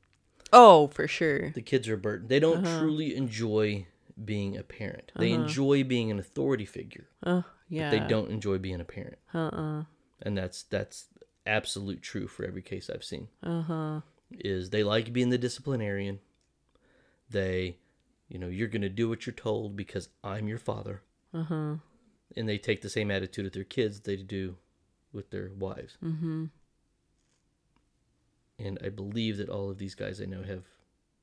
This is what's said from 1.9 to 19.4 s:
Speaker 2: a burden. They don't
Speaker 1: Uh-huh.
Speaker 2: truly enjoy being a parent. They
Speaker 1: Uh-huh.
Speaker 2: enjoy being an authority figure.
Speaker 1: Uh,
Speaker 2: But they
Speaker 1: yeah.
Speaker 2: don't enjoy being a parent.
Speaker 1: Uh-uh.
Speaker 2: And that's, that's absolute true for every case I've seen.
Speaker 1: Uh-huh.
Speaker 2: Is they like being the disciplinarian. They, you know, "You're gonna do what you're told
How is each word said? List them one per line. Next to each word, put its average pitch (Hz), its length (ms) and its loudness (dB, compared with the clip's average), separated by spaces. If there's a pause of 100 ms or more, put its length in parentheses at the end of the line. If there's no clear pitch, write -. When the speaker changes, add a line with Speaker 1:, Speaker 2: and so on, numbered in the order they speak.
Speaker 2:
a 101 40 -2
burden. 107 300 -4
They 135 120 4
don't 165 260 4
Speaker 1:
Uh-huh. 165 140 0
Speaker 2:
truly 156 340 0
enjoy 107 720 0 (380)
being 101 320 -4
a 101 80 -10
parent. - 500 -12
They 117 180 2
Speaker 1:
Uh-huh. 120 100 0
Speaker 2:
enjoy 139 420 2
being 120 260 0
an 101 80 -2
authority 131 460 -2
figure. - 420 -14 (160)
Speaker 1:
Uh, 175 200 0
Speaker 2:
But 156 480 -8
they 110 80 2
Speaker 1:
yeah. 104 100 -2
Speaker 2:
don't 110 220 0
enjoy 101 280 -2
being 92 220 -6
a 85 40 -10
parent. - 340 -14 (140)
Speaker 1:
Uh-uh. 156 520 -4 (380)
Speaker 2:
And 104 140 -4
that's, 92 280 -6
that's - 420 -6 (400)
absolute 101 560 -4
true 101 240 -8
for - 180 -8
every 92 180 -8
case - 280 -10
I've - 140 -10
seen. - 240 -10 (140)
Speaker 1:
Uh-huh. 160 580 -4 (320)
Speaker 2:
Is 92 380 -6
they 107 120 0
like 110 300 0
being 123 180 2
the 123 80 2
disciplinarian. 104 800 -4 (1120)
They, 92 480 -2 (500)
you 90 100 -12
know, 90 100 -8
"You're 101 200 -4
gonna 101 200 -2
do 113 200 -2
what 113 180 -6
you're 117 80 -8
told 107 420 -4